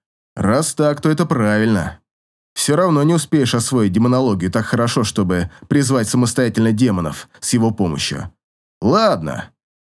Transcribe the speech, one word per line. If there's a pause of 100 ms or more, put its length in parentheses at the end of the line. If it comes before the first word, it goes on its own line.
(360)
Раз
так,
то
это
правильно. (540)
Всё
равно
не
успеешь
освоить
демонологию
так
хорошо,
чтобы (180)
призвать
самостоятельно
демонов (120)
с
его
помощью. (500)
Ладно, (320)